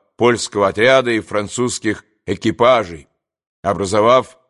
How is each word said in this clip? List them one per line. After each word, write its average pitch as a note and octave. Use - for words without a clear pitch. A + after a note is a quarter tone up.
польского G#2+
отряда A#2+
и A2
французских G#2
экипажей, G#2+
образовав G#2